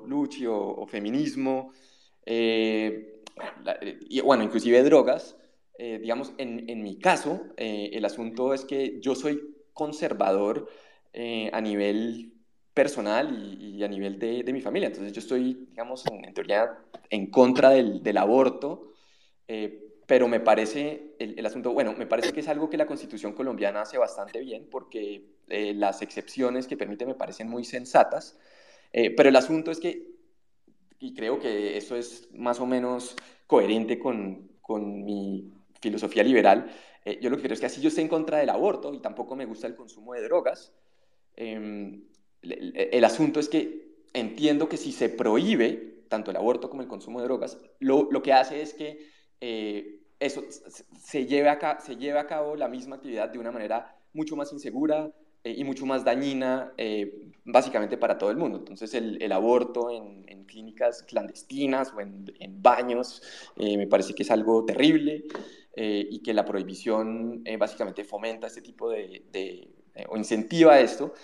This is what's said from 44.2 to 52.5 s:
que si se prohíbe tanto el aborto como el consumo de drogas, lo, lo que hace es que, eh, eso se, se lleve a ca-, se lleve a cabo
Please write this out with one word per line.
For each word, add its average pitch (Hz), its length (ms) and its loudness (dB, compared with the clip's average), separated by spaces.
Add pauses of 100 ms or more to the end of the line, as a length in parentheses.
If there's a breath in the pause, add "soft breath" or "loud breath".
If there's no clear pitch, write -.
que - 80 -6
si 139 160 -8
se 117 160 0
prohíbe 123 1000 2
tanto 104 220 -4
el 92 60 -4
aborto 120 340 0
como 135 120 -10
el - 60 -14
consumo 113 320 -12
de 120 60 -4
drogas, - 320 -4 (220)
lo, 139 300 6
lo 135 120 0
que 135 100 2
hace 135 300 4
es 151 120 -12
que, 151 340 -12 (320 soft breath)
eh, 107 600 -6 (180)
eso 131 300 -4
se, - 360 -20 (140)
se 131 280 -6
lleve 143 240 4
a 147 80 2
ca-, 156 220 -2
se 123 160 -14
lleve 143 220 -4
a 147 80 -2
cabo 151 300 -6